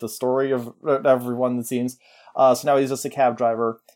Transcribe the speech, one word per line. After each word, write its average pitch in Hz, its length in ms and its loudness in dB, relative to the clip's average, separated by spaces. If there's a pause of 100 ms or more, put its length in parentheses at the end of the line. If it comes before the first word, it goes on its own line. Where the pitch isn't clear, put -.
the 113 80 -8
story 135 420 -2
of, 120 220 -4 (160)
uh, 135 140 2
everyone, 123 560 0
it 117 80 -8
seems. 127 320 -4 (360)
Uh, 131 200 6
so 156 120 -4
now 143 100 4
he's 139 140 2
just 131 160 -6
a 131 40 -6
cab 127 240 2
driver. 113 460 -2 (160)